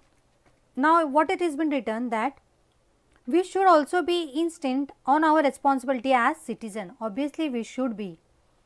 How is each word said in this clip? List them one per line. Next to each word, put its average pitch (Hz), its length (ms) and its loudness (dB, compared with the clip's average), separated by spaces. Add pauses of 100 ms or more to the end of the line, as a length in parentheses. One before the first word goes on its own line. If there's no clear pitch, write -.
(760)
Now 320 280 4
what 294 240 2
it 381 120 -2
has 330 160 -2
been 311 140 0
written 233 400 -4
that 226 280 -4 (880)
we 320 160 2
should 370 240 0
also 349 360 4
be 339 320 -2
instant 277 580 -2 (120)
on 302 200 2
our 311 180 4
responsibility 262 720 0
as 254 240 2
citizen. 208 640 -10
Obviously 277 480 -4
we 240 160 -4
should 254 320 -6
be. 185 220 -10 (480)